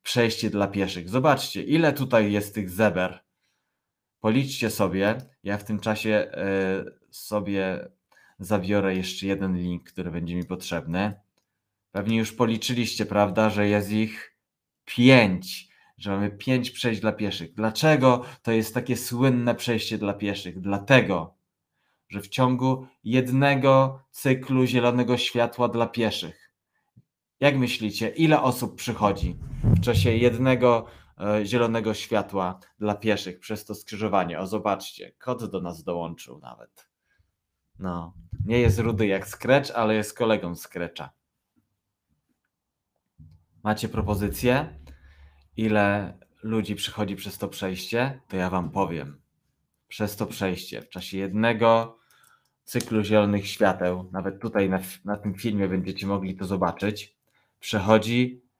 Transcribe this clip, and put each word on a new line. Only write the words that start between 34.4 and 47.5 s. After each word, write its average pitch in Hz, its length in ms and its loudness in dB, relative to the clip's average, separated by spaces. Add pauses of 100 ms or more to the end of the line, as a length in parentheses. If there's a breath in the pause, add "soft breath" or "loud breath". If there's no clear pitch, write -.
O, 95 60 -6
zobaczcie, 98 720 -4
kot 117 320 -8
do 92 100 -6
nas 85 220 -10
dołączył 82 560 -8
nawet. 60 520 -20 (880)
No, 87 360 -8 (300)
nie 117 140 2
jest 113 200 4
rudy 110 280 0
jak 95 220 0
Scratch, 135 460 2
ale 110 200 2
jest 107 200 -2
kolegą 98 400 0
Scratcha. 82 560 -10 (2500)
Macie 110 260 0
propozycję, 107 880 0 (800 soft breath)
ile 104 640 2 (240)
ludzi 110 320 -2
przychodzi 98 420 -6
przez - 220 -14
to 101 100 -6
przejście? 117 800 -4